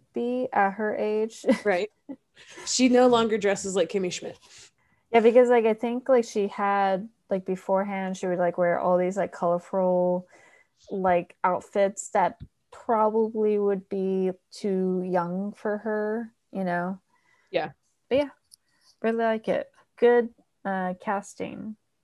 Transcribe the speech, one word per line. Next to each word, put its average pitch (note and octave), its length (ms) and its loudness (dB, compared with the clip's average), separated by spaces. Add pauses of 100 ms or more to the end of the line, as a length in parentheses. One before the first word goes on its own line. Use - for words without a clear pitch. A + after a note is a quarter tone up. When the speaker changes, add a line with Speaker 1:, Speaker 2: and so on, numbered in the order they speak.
(140)
Speaker 1:
be B3 400 -4
at G3 180 4
her G#3+ 240 -4
age. G#3+ 580 -4
<laughs> - 120 -2
Speaker 2:
Right. G3 260 -2 (760)
She B3+ 220 2
no B3 200 6
longer A3+ 300 4
dresses G3 380 -2
like F#3+ 140 2
Kimmy F#3 240 -2
Schmidt. - 260 -12 (720)
Speaker 1:
Yeah, A#3 80 6
because, A#3 300 6
like, A#3+ 160 6
I A3 80 4
think, A#3+ 340 -6
like, B3+ 160 4
she G#3 240 -4
had, G3+ 640 -2 (200)
like, F#3+ 160 -4
beforehand, F#3+ 680 -4
she F#3 120 -10
would, F3+ 120 -2
like, F3 180 0
wear F3 220 2
all F3+ 180 2
these, F3+ 200 0
like, F3+ 160 -4
colorful, F3+ 960 0 (600)
like, F3+ 540 0
outfits - 680 -2
that - 300 0 (300)
probably A3 880 0
would G3+ 300 -2
be F#3+ 420 -2 (200)
too F#3 540 -2
young F3+ 520 -4
for G#3 220 -4
her, G#3+ 520 -4 (220)
you F#3+ 100 -6
know? F3+ 380 -4 (500)
Speaker 2:
Yeah. D#3 200 -2 (360)
Speaker 1:
But B3 120 0
yeah, C#4+ 100 -2 (720)
really A3+ 240 -2
like A3 240 -2
it. - 200 -2 (280)
Good, A#3+ 320 4 (340)
uh, F#3+ 380 -4
casting. G3+ 720 -8 (280)